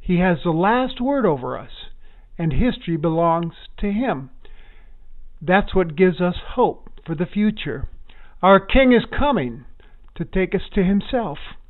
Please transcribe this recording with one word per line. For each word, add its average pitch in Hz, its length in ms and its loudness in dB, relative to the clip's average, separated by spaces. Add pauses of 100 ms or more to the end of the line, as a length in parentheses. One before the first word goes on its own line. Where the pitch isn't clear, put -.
He 180 180 -2
has 180 260 2
the 175 60 0
last 214 500 0
word 262 260 0
over 127 320 -2
us, - 120 -14 (680)
and 165 140 -2
history 175 440 0
belongs 165 580 0 (260)
to 202 120 -2
him. 202 380 -4 (1080)
That's 185 340 2
what 170 220 2
gives 180 240 4
us 180 160 0 (180)
hope - 340 0 (180)
for 165 80 -4
the 170 120 -4
future. 202 640 -4 (540)
Our 190 160 8
King 254 340 6
is 233 120 6 (120)
coming 180 480 0 (520)
to 170 80 -6
take 185 300 -2
us - 200 -4
to 202 80 2
himself. 180 560 0 (320)